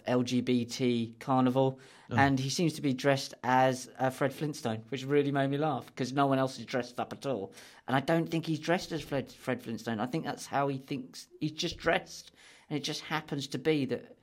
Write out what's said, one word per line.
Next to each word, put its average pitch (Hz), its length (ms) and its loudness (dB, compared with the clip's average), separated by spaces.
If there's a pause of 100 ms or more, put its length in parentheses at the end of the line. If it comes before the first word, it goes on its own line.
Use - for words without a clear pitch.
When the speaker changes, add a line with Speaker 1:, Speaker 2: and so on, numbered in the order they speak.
Speaker 1:
L 123 160 2
G 123 180 2
B 123 240 2
T 117 560 0
carnival, 131 600 4 (320)
Speaker 2:
Oh. 117 60 -4
Speaker 1:
and 139 220 4
he 135 120 -2
seems 165 220 2
to 147 100 -8
be 139 100 2
dressed 135 400 2 (100)
as, 127 540 4
uh, 127 140 2
Fred 131 200 0
Flintstone, 120 580 -4
which 131 160 -6
really 143 260 4
made 139 180 2
me 139 80 0
laugh, 143 380 -2
'cause 127 180 -2
no 139 140 4
one 135 100 4
else 131 220 0
is 117 60 -10
dressed 123 340 -2
up 113 120 -2
at 104 140 -10
all. 107 260 -2 (360)
And 123 80 2
I 135 40 4
don't 165 300 2
think 165 160 0
he's 156 140 0
dressed 175 320 0
as 156 100 -4
Fred, 135 300 -4
Fred - 320 -6
Flintstone. 113 360 -6
I 110 60 0
think 143 180 -4
that's - 220 -6
how 139 220 0
he 139 100 -2
thinks. - 500 -10 (120)
He's 151 120 -2
just 165 260 -4
dressed, - 540 -2 (380)
and 151 80 -2
it 135 60 -4
just 151 180 -6
happens 151 460 -4
to - 100 -6
be 143 280 2
that - 380 -6